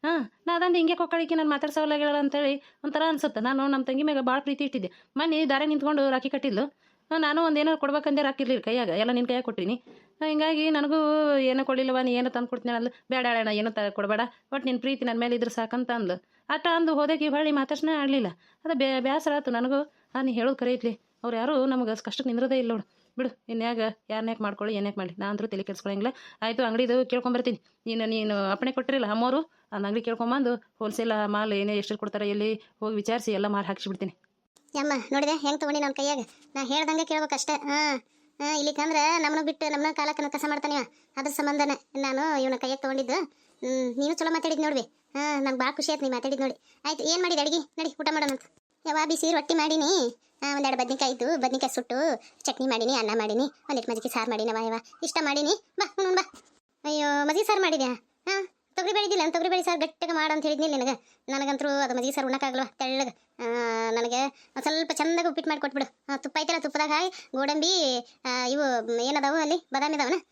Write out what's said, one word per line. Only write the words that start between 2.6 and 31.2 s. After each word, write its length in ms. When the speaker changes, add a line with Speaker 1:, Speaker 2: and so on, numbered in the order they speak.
Speaker 1:
ಒಂಥರ 240
ಅನ್ಸುತ್ತೆ. 320
ನಾನು 260
ನಮ್ 180
ತಂಗಿ 180
ಮ್ಯಾಗ 180
ಭಾಳ 200
ಪ್ರೀತಿ 240
ಇಟ್ಟಿದ್ದೆ. 260
ಮೊನ್ನೆ 280
ದಾರೆ 220
ನಿಂತ್ಕೊಂಡು 440
ರಾಖಿ 200
ಕಟ್ಟಿದ್ಲು. 360
ಆ, 80
ನಾನು 240
ಒಂದ್ 160
ಏನಾರು 200
ಕೊಡ್ಬೇಕಂದೆ 440
ರಾಖಿ 200
ಇರ್ಲಿಲ್ಲ 200
ಕೈಯಾಗ, 260
ಎಲ್ಲ 240
ನಿನ್ 140
ಕೈಯಾಗ 160
ಕೊಟ್ಟಿನಿ. 400
ಆ, 20
ಹಿಂಗಾಗಿ 460
ನನಗೂ 680
ಏನೋ 280
ಕೊಡ್ಲಿಲ್ಲವ, 340
ನೀ 160
ಏನೋ 160
ತಂದು 160
ಕೊಡ್ತೀನಿ 280
ಅನ್ನದ್ಲು. 360
ಬೇಡ 160
ಅಣ್ಣ, 100
ಏನೂ 220
ತ-, 200
ಕೊಡ್ಬೇಡ, 300
ಒಟ್ 140
ನಿನ್ 140
ಪ್ರೀತಿ 240
ನನ್ 140
ಮೇಲೆ 180
ಇದ್ರೆ 140
ಸಾಕಂತ 400
ಅಂದ್ಲು. 400
ಆಟ 180
ಅಂದು 180
ಹೋದಕ್ಕೆ 340
ಹೊಳ್ಳಿ 220
ಮಾತಾಡ್ಸನೇ 420
ಆಡ್ಲಿಲ್ಲ. 340
ಅದ 100
ಬ್ಯಾ-, 280
ಬ್ಯಾಸರ 340
ಆತು 140
ನನಗೂ. 420
ಆ, 80
ನೀ 100
ಹೇಳೋದು 240
ಕರೆ 160
ಐತ್ಲಿ, 280
ಅವ್ರು 120
ಯಾರು 300
ನಮಗ 240
ಕಷ್ಟಕ್ಕೆ 380
ನಿಂದ್ರದೇ 300
ಇಲ್ಲ 120
ನೋಡು. 260
ಬಿಡು, 300
ಇನ್ಯಾಗ 320
ಯಾರ್ನ್ಯಾಕ್ 300
ಮಾಡ್ಕೊಳ್ಳಿ, 360
ಏನ್ಯಾಕ್ 220
ಮಾಡ್ಲಿ, 200
ನಾ 120
ಅಂದ್ರೂ 160
ತಲೆ 160
ಕೆಡ್ಸ್ಕೊಳಂಗಿಲ್ಲ. 500
ಆಯ್ತು, 200
ಅಂಗಡಿದು 460
ಕೇಳ್ಕೊಂಬರ್ತೀನಿ. 540
ನೀನು, 200
ನೀನು 440
ಅಪ್ಪಣೆ 220
ಕೊಟ್ಟಿರಲ್ಲ 380
ಅಮ್ಮೋರು, 320
ಅದ್ 420
ಅಂಗಡಿ 180
ಕೇಳ್ಕೊಂಬಂದು 540
ಹೋಲ್‌ಸೇಲ್ 720